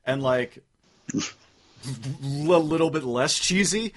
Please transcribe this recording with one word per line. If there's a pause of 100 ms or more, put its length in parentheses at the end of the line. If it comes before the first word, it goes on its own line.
and,
like, (500)
<laughs> (720)
a
little
bit
less
cheesy,